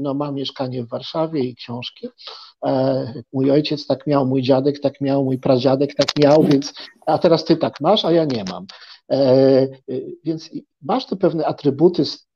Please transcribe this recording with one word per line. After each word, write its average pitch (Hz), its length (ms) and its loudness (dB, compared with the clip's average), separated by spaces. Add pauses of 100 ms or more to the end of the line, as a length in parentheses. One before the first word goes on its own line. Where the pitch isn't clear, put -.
no, 139 120 -4
ma 143 180 -4
mieszkanie 131 520 -8
w 117 60 -12
Warszawie 160 540 -6
i 123 120 -6
książki. 123 520 -12 (580)
E, 135 480 -2 (200)
mój 135 180 0
ojciec 151 360 0
tak 135 200 -4
miał, 139 180 2
mój 131 160 0
dziadek 135 380 2
tak 135 220 -4
miał, 139 220 0
mój 131 160 -2
pradziadek 135 560 2
tak 139 120 2 (120)
miał, 294 240 6
więc, 143 300 2 (320)
a 156 120 2
teraz 160 280 2
ty 160 120 2
tak 135 240 -4
masz, 180 240 2
a 165 60 0
ja 165 140 2
nie 120 260 -4
mam. 90 140 -12 (460)
E, 135 520 4 (260)
y, 131 220 -8 (120)
więc 160 300 -8
i - 120 -12 (160)
masz 190 240 -4
te 220 100 -6
pewne 160 300 0
atrybuty 151 560 2
s-, - 340 -6